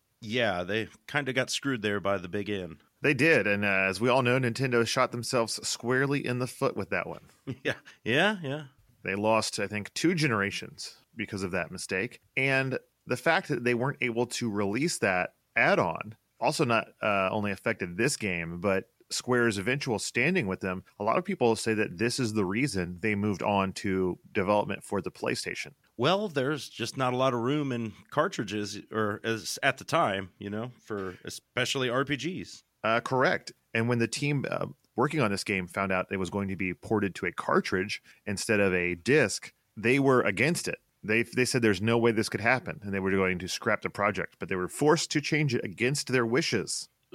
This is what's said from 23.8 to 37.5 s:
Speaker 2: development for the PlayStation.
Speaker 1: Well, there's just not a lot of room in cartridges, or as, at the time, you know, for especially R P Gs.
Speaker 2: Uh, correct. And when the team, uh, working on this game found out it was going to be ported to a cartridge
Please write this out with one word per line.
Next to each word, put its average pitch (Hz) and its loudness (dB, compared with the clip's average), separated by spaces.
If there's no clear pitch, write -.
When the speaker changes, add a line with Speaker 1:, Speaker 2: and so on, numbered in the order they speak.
Speaker 2:
development 101 0
for 101 -2
the 90 -6
PlayStation. - -6
Speaker 1:
Well, 190 2
there's 143 -2
just - -8
not 127 0
a - 0
lot 131 2
of 120 0
room 139 0
in 117 -4
cartridges, 104 -2
or 107 0
as, 113 -4
at 135 2
the - -12
time, 101 0
you 101 -8
know, 110 -6
for 95 -6
especially 127 -4
R 131 0
P 143 -4
Gs. 131 -8
Speaker 2:
Uh, 113 2
correct. 131 2
And 113 2
when 120 2
the 113 4
team, 143 0
uh, - -2
working 147 2
on 107 2
this 98 -4
game 92 -2
found 98 -2
out 92 2
it 98 -2
was 92 -2
going 101 -2
to 95 -6
be 90 -4
ported 104 0
to 95 -4
a 87 -2
cartridge - 0